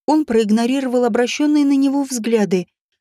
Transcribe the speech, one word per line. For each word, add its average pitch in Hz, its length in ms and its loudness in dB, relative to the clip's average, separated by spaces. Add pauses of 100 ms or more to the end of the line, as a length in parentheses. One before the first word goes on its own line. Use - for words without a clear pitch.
Он 311 200 2
проигнорировал 240 800 0
обращённые 277 600 0
на 277 100 2
него 277 280 0
взгляды, 220 640 -2 (340)